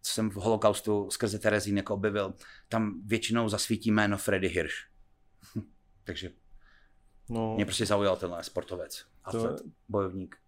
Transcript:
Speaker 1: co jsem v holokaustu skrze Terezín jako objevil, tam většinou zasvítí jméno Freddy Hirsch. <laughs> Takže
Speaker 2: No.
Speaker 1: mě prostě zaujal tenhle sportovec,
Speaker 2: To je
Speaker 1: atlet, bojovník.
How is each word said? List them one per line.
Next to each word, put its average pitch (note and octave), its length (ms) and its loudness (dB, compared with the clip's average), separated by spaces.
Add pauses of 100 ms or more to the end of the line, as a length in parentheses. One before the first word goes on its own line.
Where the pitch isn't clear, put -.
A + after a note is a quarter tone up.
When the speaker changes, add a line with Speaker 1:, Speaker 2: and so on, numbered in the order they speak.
Speaker 1:
co - 120 -4
jsem A2 160 0
v G2 60 -6
holokaustu G#2 760 2
skrze G#2+ 280 0
Terezín G#2 380 2
jako G2+ 160 -2
objevil, G2 400 0 (360)
tam G#2 360 -2
většinou A2+ 440 0
zasvítí G#2+ 420 0
jméno G#2 260 4
Freddy F#2+ 300 2
Hirsch. E2 280 0 (800)
<laughs> - 480 -12
Takže F2+ 280 -10 (1000)
Speaker 2:
No. A2 240 0
Speaker 1:
mě G2+ 100 2
prostě G2 200 -2
zaujal G2+ 320 4
tenhle F2 260 -6
sportovec, - 600 -8 (260)
Speaker 2:
To A2+ 60 -2
je A2+ 60 0
Speaker 1:
atlet, D#2 180 -4 (280)
bojovník. F#2+ 460 -2 (120)